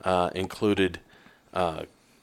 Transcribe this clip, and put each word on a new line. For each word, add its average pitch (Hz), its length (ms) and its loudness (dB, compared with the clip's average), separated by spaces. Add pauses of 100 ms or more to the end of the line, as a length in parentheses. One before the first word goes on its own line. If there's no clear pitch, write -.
uh, 90 320 2
included, 95 640 0 (540)
uh, 80 300 -2 (400)